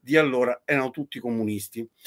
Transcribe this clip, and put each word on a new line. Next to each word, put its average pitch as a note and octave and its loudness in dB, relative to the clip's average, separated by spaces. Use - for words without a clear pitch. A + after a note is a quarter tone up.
di C#3 0
allora B2 2
erano C3 0
tutti - -10
comunisti. A2+ -4